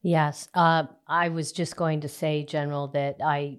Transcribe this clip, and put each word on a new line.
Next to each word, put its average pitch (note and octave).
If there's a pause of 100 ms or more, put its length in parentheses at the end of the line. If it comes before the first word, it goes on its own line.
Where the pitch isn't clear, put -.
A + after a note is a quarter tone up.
Yes. D#3
Uh, E3 (240)
I E3+
was E3
just -
going D#3+
to D3
say, D3+
General, C#3+
that C#3
I C#3+